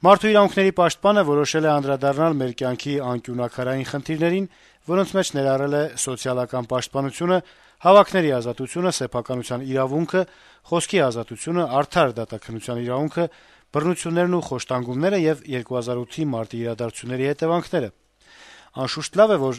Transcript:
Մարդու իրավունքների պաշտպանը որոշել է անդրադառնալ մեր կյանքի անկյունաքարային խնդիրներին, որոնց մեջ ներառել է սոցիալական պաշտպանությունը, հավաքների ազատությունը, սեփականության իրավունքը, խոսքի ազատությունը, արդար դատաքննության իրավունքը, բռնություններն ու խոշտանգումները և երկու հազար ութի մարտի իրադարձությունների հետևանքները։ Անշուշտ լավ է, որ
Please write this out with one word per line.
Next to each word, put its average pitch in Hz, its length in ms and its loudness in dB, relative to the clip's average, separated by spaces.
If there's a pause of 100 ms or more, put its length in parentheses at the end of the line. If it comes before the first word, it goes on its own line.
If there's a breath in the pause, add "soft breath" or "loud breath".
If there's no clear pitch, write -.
Մարդու 202 300 6
իրավունքների 196 400 4 (100)
պաշտպանը 196 480 2
որոշել 147 380 2
է 151 40 4
անդրադառնալ 139 680 0
մեր 127 200 -4
կյանքի 127 320 -4 (180)
անկյունաքարային 123 800 -4
խնդիրներին, 165 560 -2 (420 soft breath)
որոնց 185 260 0
մեջ 185 120 0 (100)
ներառել 139 400 0
է 147 60 0 (180)
սոցիալական 127 720 -4
պաշտպանությունը, 139 680 -2 (440 soft breath)
հավաքների 190 500 6 (100)
ազատությունը, 135 560 -4
սեփականության 123 640 -6 (100)
իրավունքը, 139 500 0 (480 loud breath)
խոսքի 175 360 0
ազատությունը, 123 580 -4 (180)
արդար 147 360 2
դատաքննության 113 640 -8
իրավունքը, 143 440 -2 (480 soft breath)
բռնություններն 170 640 0
ու - 120 -2
խոշտանգումները 127 720 -2
և 156 200 0 (140)
երկու 123 220 -4
հազար 123 240 -4
ութի 156 320 -6
մարտի 113 320 -6
իրադարձությունների 117 680 -4
հետևանքները։ 160 580 -2 (840 loud breath)
Անշուշտ 131 480 -6
լավ 220 120 8
է, 196 100 4
որ 131 180 0